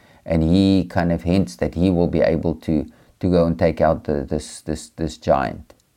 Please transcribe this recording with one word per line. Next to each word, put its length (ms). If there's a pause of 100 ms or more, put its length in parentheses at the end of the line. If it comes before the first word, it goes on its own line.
(240)
and 180
he 420
kind 280
of 100
hints 340
that 180
he 160
will 160
be 140
able 340
to, 320 (340)
to 100
go 160
and 120
take 220
out 240
the, 200
this, 380
this, 280
this 260
giant." 580 (220)